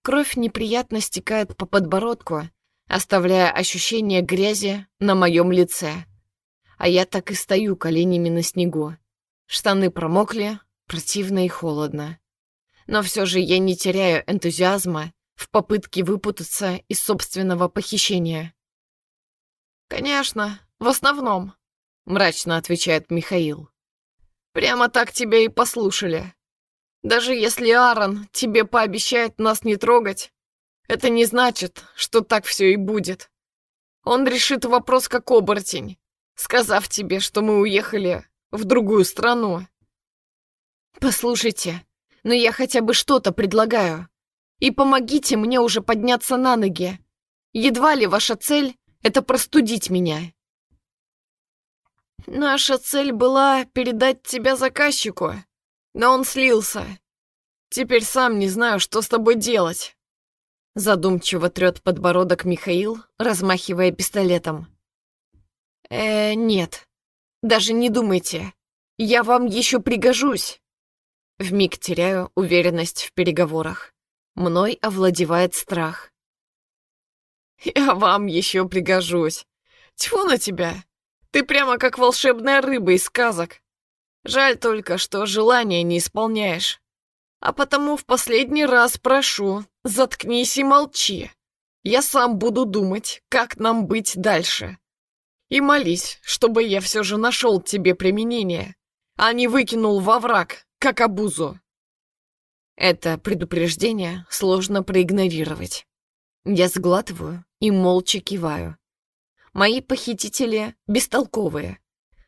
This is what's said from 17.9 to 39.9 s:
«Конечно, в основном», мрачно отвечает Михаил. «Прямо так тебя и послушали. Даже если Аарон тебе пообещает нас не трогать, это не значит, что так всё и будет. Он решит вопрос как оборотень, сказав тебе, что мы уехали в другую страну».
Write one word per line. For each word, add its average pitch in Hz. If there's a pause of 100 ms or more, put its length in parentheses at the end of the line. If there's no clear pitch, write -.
«Конечно, 262 (200)
в 226
основном», 254 (520)
мрачно 175
отвечает 165
Михаил. 160 (840)
«Прямо 240
так 233
тебя 226
и 226
послушали. 190 (680)
Даже 240
если 226
Аарон 214
тебе 226
пообещает 220
нас 220
не 214
трогать, 226 (560)
это 233
не 233
значит, 233 (120)
что -
так 214
всё -
и 190
будет. 196 (760)
Он 254
решит 247
вопрос 247
как 247
оборотень, 196 (380)
сказав 208
тебе, 190
что 214
мы 214
уехали 202 (260)
в 214
другую 208
страну». 220 (1300)